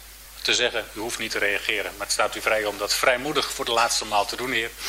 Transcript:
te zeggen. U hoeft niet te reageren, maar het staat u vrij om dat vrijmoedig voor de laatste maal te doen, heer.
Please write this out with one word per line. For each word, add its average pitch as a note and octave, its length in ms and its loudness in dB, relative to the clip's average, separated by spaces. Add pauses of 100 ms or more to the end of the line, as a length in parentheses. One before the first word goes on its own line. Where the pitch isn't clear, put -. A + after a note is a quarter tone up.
(420)
te A#2 120 2
zeggen. A2+ 380 2
U A2 80 -8
hoeft A#2+ 180 -4
niet A2 120 -4
te - 80 -2
reageren, G2+ 580 0
maar G2+ 100 -6
het - 60 -2
staat G#2+ 240 2
u G#2+ 40 -6
vrij A2 240 2
om G2+ 140 0
dat G2+ 160 0
vrijmoedig C3 580 2
voor C3+ 120 -4
de A#2 80 -2
laatste A#2 320 4
maal G#2 220 2
te - 100 -6
doen, B2+ 160 -2
heer. A2+ 180 -2 (180)